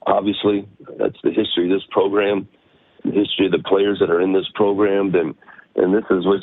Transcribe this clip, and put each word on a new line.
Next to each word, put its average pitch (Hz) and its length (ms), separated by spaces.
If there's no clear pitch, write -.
obviously, 101 640
that's 101 260
the - 60
history 87 340
of 90 60
this 95 200
program, 101 560
the - 60
history 98 360
of 90 60
the 80 140
players 98 320
that 92 120
are 85 100
in 95 120
this 92 220
program, 98 560
then, 85 240
and 92 180
this 110 180
is 92 140
what 95 180